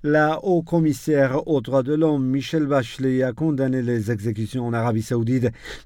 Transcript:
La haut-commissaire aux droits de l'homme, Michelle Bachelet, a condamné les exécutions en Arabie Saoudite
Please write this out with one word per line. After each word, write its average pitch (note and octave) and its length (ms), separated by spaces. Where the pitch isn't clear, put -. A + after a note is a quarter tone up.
La D3+ 400
haut-commissaire D#3 1040
aux C#3+ 140
droits B2 240
de D3+ 100
l'homme, D3+ 320
Michelle C#3 400
Bachelet, C3 560
a B2+ 100
condamné C3 500
les A#2 280
exécutions A2+ 560
en A#2 60
Arabie A2+ 300
Saoudite A#2+ 460